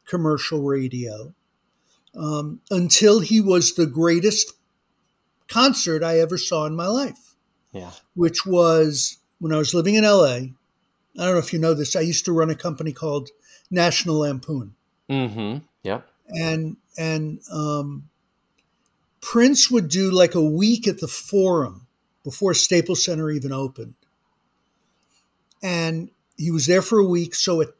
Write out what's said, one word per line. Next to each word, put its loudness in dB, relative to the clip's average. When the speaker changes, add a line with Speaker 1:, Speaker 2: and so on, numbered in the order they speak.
Speaker 1:
commercial -2
radio, -4
um, -6
until 6
he 2
was 4
the 0
greatest 0
concert 0
I 2
ever 0
saw -2
in -6
my -6
life. -6
Speaker 2:
Yeah. -14
Speaker 1:
Which -2
was 2
when -4
I 0
was -2
living 2
in 4
L 6
A. 0
I -4
don't 2
know 2
if -4
you -2
know 2
this. -2
I 0
used -2
to -2
run 2
a -4
company -6
called -6
National 0
Lampoon. -6
Speaker 2:
Mm-hmm. -4
Yep. -6
Speaker 1:
And, -4
and, -6
um, -6
Prince 4
would 0
do, 0
like, 4
a 2
week 2
at -2
the -6
Forum 0
before -2
Staples 2
Center -4
even -4
opened. -8
And -4
he -2
was 0
there 4
for 2
a 6
week. -2
So 0
at -2